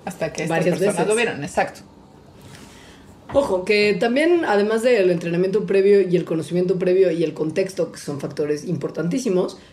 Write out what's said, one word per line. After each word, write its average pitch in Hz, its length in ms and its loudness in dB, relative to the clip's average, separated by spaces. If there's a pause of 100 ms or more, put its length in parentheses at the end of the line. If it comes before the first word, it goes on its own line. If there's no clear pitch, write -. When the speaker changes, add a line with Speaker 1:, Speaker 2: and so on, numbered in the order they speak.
Speaker 1:
Hasta 165 280 -6
que 160 100 -6
estas 165 160 -2
Speaker 2:
Varias 175 180 0
Speaker 1:
personas 202 200 0
Speaker 2:
veces. 226 100 0
Speaker 1:
lo 214 80 2
vieron, 156 280 -2
exacto. - 360 -4 (1500)
Speaker 2:
Ojo, 190 320 0
que 208 340 2
también, 311 460 2
además 214 380 2
del 214 260 4
entrenamiento 175 560 0
previo 196 360 4
y 180 160 2
el 160 80 0
conocimiento 175 520 -2
previo 180 320 2
y 165 140 0
el 151 100 -2
contexto, 160 580 -4
que - 60 -18
son 143 220 -8
factores 147 460 -4
importantísimos, 175 920 -2 (160)